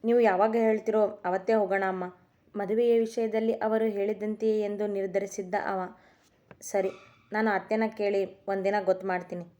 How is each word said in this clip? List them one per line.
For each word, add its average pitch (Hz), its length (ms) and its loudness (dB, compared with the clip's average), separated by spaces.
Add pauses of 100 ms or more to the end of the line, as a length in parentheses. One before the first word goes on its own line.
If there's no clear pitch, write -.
ನೀವು 233 160 4
ಯಾವಾಗ 220 360 4
ಹೇಳ್ತಿರೋ 220 680 2
ಅವತ್ತೇ 190 280 0
ಹೋಗೋಣ 196 340 2
ಅಮ್ಮ. 185 260 -4 (420)
ಮದುವೆಯ 226 440 2
ವಿಷಯದಲ್ಲಿ 226 540 0
ಅವರು 220 320 0
ಹೇಳಿದಂತೆಯೇ 214 760 -2
ಎಂದು 208 260 -4
ನಿರ್ಧರಿಸಿದ್ದ 196 680 -4 (100)
ಅವ. 196 140 -2 (800)
"ಸರಿ, 196 280 -2 (440)
ನಾನು 214 180 0
ಅತ್ತೆನ 202 320 0 (140)
ಕೇಳಿ 202 280 0 (220)
ಒಂದಿನ 196 280 -2 (100)
ಗೊತ್ತು 190 220 0
ಮಾಡ್ತೀನಿ" 180 380 -6 (140)